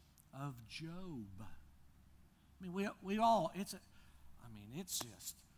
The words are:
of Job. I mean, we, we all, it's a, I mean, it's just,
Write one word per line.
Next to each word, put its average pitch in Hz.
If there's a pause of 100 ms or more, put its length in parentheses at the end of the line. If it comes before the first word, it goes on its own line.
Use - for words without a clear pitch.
(340)
of 139 (120)
Job. 165 (1300)
I -
mean, 175
we, 196 (160)
we 202
all, 220
it's 190
a, 190 (640)
I 117
mean, 107
it's 190
just, 110 (220)